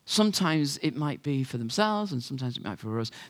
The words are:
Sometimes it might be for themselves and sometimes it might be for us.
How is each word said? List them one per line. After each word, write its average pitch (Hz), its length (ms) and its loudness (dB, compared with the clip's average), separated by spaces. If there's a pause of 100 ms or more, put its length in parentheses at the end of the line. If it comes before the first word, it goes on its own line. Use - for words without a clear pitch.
Sometimes 160 720 4
it 151 180 -2
might 147 260 -2
be 135 220 0
for 123 140 -4
themselves 208 520 0
and 123 120 -2
sometimes 127 340 -6
it - 80 -10
might 101 100 -4
be - 80 -10
for 110 160 -2
us. 113 140 -2 (180)